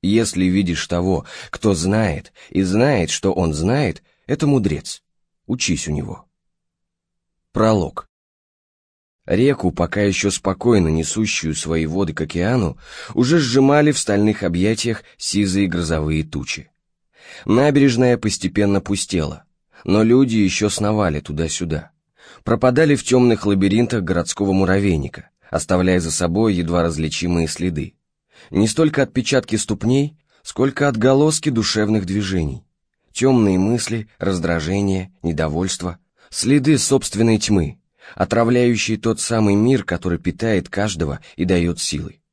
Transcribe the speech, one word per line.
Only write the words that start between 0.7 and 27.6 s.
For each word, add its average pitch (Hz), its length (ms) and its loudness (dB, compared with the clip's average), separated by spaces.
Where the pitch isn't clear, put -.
того, 87 380 -2
кто - 240 -2
знает, 92 640 -2
и 92 100 -2
знает, 98 480 0
что - 240 -2
он 82 220 0
знает, 101 480 -2
это 151 200 -2
мудрец. 120 560 -2
Учись 101 420 -4
у 76 40 -4
него. - 340 -8
Пролог. 107 540 0
Реку, 113 460 2
пока 87 320 -2
еще 101 280 0
спокойно 95 580 0
несущую 80 680 -2
свои 80 320 -4
воды 82 260 -4
к 78 80 -8
океану, 87 560 -2
уже 135 240 2
сжимали 139 540 4
в - 60 -2
стальных 104 440 0
объятиях 104 600 -2
сизые 98 520 0
грозовые 80 540 -2
тучи. 69 480 -8
Набережная 127 720 4
постепенно 101 640 0
пустела, 80 640 -4
но 104 180 4
люди 120 340 4
еще 104 320 2
сновали 101 520 -2
туда-сюда. 78 720 -6
Пропадали 127 520 2
в - 100 -4
темных 123 420 4
лабиринтах 101 560 2
городского 90 500 -2
муравейника, 92 800 0
оставляя 90 500 0
за 80 120 -4
собой 90 420 0
едва 87 300 0
различимые 82 680 -2
следы. 80 460 -6